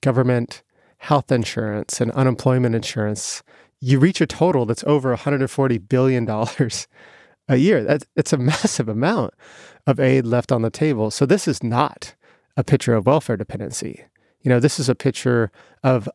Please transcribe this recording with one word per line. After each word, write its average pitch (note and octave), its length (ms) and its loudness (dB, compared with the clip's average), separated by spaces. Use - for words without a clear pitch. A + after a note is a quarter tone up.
government B2 640 0
health - 340 -2
insurance A2 680 -4
and A#2+ 100 0
unemployment B2+ 640 0
insurance, G#2+ 720 -6
you C3 180 2
reach F3+ 220 4
a E3 40 4
total D#3+ 400 0
that's A2+ 220 -4
over C3+ 240 2
a A#2 60 0
hundred C#3+ 240 -2
and C3+ 100 -2
forty C3 260 0
billion B2+ 480 2
dollars A2+ 640 -2
a - 100 2
year. D#3+ 260 4
That's, C#3+ 220 0
it's - 180 0
a D#3 40 2
<laughs> - 0 -
massive C3 520 0
amount C3 440 -2
of C#3 140 2
aid C3 260 4
left A#2 260 0
on A#2 120 2
the A2+ 80 -2
table. A#2 400 -2
So - 140 0
this F#3 220 0
is D3 140 -2
not B2 540 -4
a C3+ 60 -2
picture B2 320 2
of G2+ 100 0
welfare C3 320 2
dependency. - 680 -10
You C#3+ 80 0
know, B2 100 4
this B2+ 200 2
is B2 100 0
a B2 60 2
picture A#2+ 560 0
of B2+ 320 2